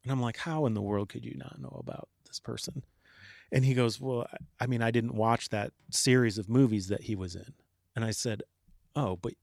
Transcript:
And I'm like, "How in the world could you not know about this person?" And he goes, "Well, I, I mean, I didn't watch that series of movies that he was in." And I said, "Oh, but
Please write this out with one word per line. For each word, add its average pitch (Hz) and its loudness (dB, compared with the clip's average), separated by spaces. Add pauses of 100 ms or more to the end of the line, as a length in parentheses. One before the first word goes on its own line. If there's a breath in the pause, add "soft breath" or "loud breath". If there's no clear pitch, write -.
And 123 -4
I'm 131 0
like, 117 -2
"How 156 0
in 113 4
the 104 0
world 101 0
could 117 -10
you 113 -10
not - -14
know - -14
about - -10 (180)
this - -14
person?" - -10 (680 soft breath)
And 131 4
he 135 4
goes, 120 2
"Well, 131 -4
I, - -8
I 123 -2
mean, 123 2
I 113 2
didn't 117 2
watch 113 2
that 107 -2 (160)
series 123 4
of 101 -6
movies 110 4
that 101 -4
he 110 -4
was 92 -8
in." - -16 (420)
And 113 0
I 113 -2
said, 107 -4 (540)
"Oh, 104 0
but - -6